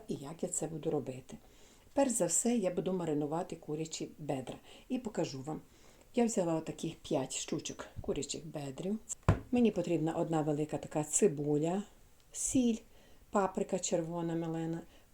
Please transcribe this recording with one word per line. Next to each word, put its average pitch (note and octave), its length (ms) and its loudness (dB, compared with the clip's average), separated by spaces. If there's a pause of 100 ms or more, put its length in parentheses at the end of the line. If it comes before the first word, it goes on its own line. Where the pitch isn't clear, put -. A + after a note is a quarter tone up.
і F3+ 60 -4
як C#3+ 280 -8
я A3+ 60 -2
це - 180 -2
буду D#3 240 -4
робити. C3 460 -4 (560)
Перш C#4 180 4
за - 160 2
все, - 300 2
я F#3 140 2
буду F3 220 0
маринувати D#3+ 640 0
курячі D#3+ 600 -6
бедра C#3+ 380 -4 (320)
і B3+ 100 -2
покажу D#3 440 -2
вам. D#3 180 -6 (540)
Я A#3+ 100 4
взяла F#3 300 2
отаких D#3+ 420 -4
п'ять C3+ 400 -2
штучок - 500 -6 (140)
курячих - 460 -6
бедрів. D3+ 520 -6 (520)
Мені A#3+ 200 6
потрібна E3 420 2
одна D#3+ 300 2
велика D3+ 360 0
така - 260 -2
цибуля, D3+ 760 2 (500)
сіль, A#3+ 460 4 (520)
паприка G3 480 2
червона E3+ 560 0
мелена, E3 480 -2 (320)